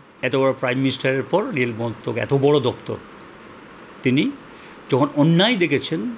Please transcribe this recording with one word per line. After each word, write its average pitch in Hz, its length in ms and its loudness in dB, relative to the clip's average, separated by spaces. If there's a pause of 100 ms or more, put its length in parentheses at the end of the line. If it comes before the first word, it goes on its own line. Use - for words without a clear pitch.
(220)
এত 131 140 -2
বড় 135 160 2
প্রাইম 127 260 -2
মিনিস্টারের 135 520 0
পর 185 120 2 (120)
রেল 123 180 -2
মন্ত্রক, 113 440 -6
এত 113 180 -4
বড় 143 260 4
দপ্তর, 113 380 -4 (1040)
তিনি 135 220 2 (640)
যখন 139 280 2
অন্যায় 170 400 4
দেখেছেন 160 440 -2 (180)